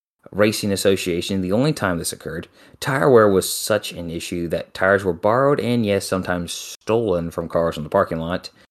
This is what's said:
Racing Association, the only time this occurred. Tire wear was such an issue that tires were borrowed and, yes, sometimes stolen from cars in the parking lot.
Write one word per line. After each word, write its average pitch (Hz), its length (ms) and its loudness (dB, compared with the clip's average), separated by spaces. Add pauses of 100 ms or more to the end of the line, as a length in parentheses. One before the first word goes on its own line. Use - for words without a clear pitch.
(300)
Racing 107 400 2
Association, 95 720 0
the 90 80 -2
only 131 220 2
time 90 260 -2
this 78 140 -6
occurred. - 340 -10 (320)
Tire 139 320 0
wear 110 180 8
was 92 240 2
such - 380 -2
an 87 200 -10
issue 85 380 -6
that 82 260 -6
tires 95 280 4
were 92 100 0
borrowed 123 460 2
and, 117 260 0
yes, 101 220 0
sometimes 90 460 -4
stolen 92 800 -2
from 82 160 -6
cars 82 280 -2
in 76 60 -8
the 73 60 -10
parking 85 320 0
lot. 85 280 -6 (220)